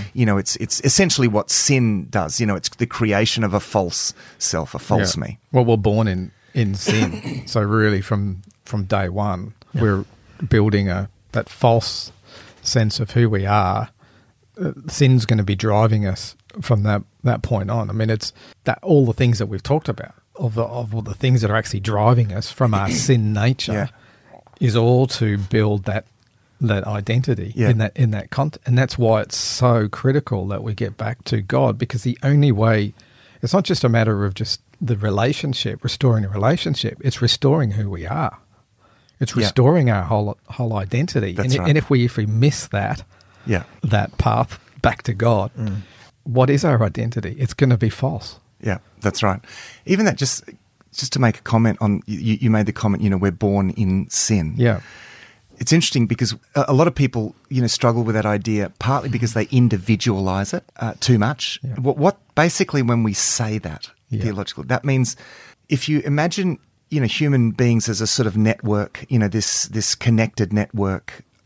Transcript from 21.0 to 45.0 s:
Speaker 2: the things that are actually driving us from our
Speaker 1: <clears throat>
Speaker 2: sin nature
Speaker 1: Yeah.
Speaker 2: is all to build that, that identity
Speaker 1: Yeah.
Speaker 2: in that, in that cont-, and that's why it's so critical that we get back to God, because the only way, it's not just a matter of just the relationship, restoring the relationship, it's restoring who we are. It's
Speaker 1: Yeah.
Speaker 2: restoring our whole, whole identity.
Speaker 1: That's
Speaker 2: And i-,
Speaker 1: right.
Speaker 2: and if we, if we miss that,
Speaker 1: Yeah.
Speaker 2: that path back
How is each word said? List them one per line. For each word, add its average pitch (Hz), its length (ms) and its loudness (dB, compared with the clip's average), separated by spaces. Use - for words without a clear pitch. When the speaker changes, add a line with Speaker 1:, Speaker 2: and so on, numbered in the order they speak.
Speaker 2:
the 101 120 -8
things 127 280 2
that 104 80 0
are 104 60 2
actually 104 240 -2
driving 107 520 2
us 98 180 -8
from 117 240 0
our 98 160 0
Speaker 1:
<clears throat> - 160 -2
Speaker 2:
sin 110 260 2
nature 117 400 0
Speaker 1:
Yeah. - 640 -8
Speaker 2:
is 117 160 2
all 123 300 4
to 107 320 0
build 104 460 0
that, 101 220 -4
that 101 240 0
identity 104 720 -2
Speaker 1:
Yeah. 113 160 2
Speaker 2:
in 117 80 4
that, 107 180 -2
in 120 140 2
that 104 200 -6
cont-, 147 360 -4
and 123 100 2
that's 127 220 0
why 110 240 4
it's - 140 -8
so 120 520 2
critical 123 600 -2
that 101 160 -6
we 110 100 -6
get 104 220 -6
back 110 300 -8
to 107 140 -2
God, 113 380 0
because 120 240 -4
the 123 220 -4
only 143 280 4
way, 107 400 2
it's 131 120 -4
not 196 120 4
just - 200 -2
a 127 40 4
matter 110 360 2
of 95 100 -2
just - 260 -6
the 120 160 -2
relationship, 107 880 -2
restoring 117 400 2
the 98 40 -4
relationship, 113 720 -2
it's 131 200 -2
restoring 135 500 2
who 104 160 -2
we 87 180 -8
are. 131 320 -6
It's - 140 -4
Speaker 1:
Yeah. 120 100 2
Speaker 2:
restoring 131 460 4
our 98 140 0
whole, 104 320 -2
whole 117 300 -4
identity. 104 560 -2
Speaker 1:
That's 101 200 0
Speaker 2:
And - 20 2
i-, 92 100 0
Speaker 1:
right. - 60 2
Speaker 2:
and 147 80 4
if - 120 -2
we, 123 140 4
if 120 120 -2
we 110 100 -2
miss 113 420 2
that, 101 340 -4
Speaker 1:
Yeah. 98 180 0
Speaker 2:
that 104 360 0
path - 400 0
back - 220 0